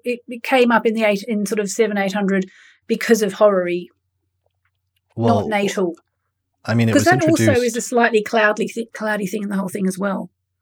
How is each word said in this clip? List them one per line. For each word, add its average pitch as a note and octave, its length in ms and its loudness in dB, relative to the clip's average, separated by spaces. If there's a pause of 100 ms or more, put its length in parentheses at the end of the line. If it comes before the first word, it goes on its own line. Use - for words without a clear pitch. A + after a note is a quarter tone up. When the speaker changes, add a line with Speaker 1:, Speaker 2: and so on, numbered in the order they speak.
Speaker 1:
it, A#3+ 220 -4
it A#3 160 -14
came B3 300 2
up A#3 140 4
in A3 80 0
the A3+ 100 -2
eight, G#3 240 0
in G#3 160 -2
sort G#3 140 -4
of G3+ 100 -2
seven, G#3 300 -2
eight G3 160 0
hundred G3 320 0 (400)
because A3+ 340 0
of G3 140 -2
horary, F3+ 540 2 (1300)
Speaker 2:
Well, A#2+ 240 2
Speaker 1:
not G3+ 80 -4
natal. G3+ 460 -2 (680)
Speaker 2:
I A2+ 100 -2
mean, A#2 140 4
it A2+ 40 2
Speaker 1:
'Cause C#4+ 80 6
Speaker 2:
was - 100 0
Speaker 1:
that F#4 120 4
also E4+ 220 2
Speaker 2:
introduced B3 220 4
Speaker 1:
is A3+ 100 -4
a A#3+ 60 -6
slightly A#3 400 0
cloudly G#3+ 460 0
thi-, A3+ 260 -8
cloudy G#3 320 -4
thing G3+ 160 -6
in G3+ 80 -8
the G3+ 60 -4
whole F#3+ 120 -4
thing F#3+ 180 -4
as F#3 120 -4
well. F#3+ 320 -6 (320)